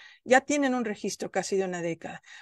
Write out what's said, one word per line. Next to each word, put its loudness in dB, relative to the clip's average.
ya 8
tienen 2
un -2
registro -6
casi -2
de 2
una -4
década, -6